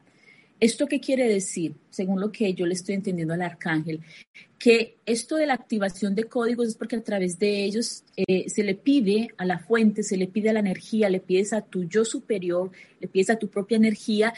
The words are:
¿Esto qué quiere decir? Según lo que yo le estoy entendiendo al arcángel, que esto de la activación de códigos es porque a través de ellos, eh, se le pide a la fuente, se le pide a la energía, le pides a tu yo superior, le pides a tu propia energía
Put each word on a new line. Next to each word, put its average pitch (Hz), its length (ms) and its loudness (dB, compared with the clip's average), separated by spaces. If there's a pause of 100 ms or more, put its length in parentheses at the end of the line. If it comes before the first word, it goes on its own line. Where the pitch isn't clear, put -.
(580)
¿Esto 233 280 2
qué 285 140 -2
quiere 254 280 0
decir? 185 460 -2 (160)
Según 190 300 -2
lo 208 100 -2
que 185 240 -2
yo 185 120 -2
le 180 80 -2
estoy 185 200 -6
entendiendo 175 400 -4
al 180 80 -2
arcángel, 160 580 -4 (580)
que 226 460 4
esto 233 320 -2
de 302 100 2
la 277 80 2
activación 202 600 -2
de 226 100 0
códigos 233 440 -2
es 220 80 -6
porque 233 200 -6
a 226 60 -6
través 180 360 -2
de 208 260 0
ellos, 214 400 -4 (120)
eh, 190 320 0
se 208 140 -2
le 196 140 0
pide 226 600 2
a 185 80 -6
la 180 140 0
fuente, 220 460 2
se 202 120 -2
le 185 120 0
pide 214 220 0
a - 20 4
la 214 80 2
energía, 202 500 0
le 185 100 0
pides 185 320 0
a 214 100 -2
tu 180 220 -6
yo 214 200 2
superior, 185 640 -4 (300)
le 185 80 -8
pides 190 220 2
a 220 60 2
tu 220 120 -4
propia 202 280 -2
energía 220 600 2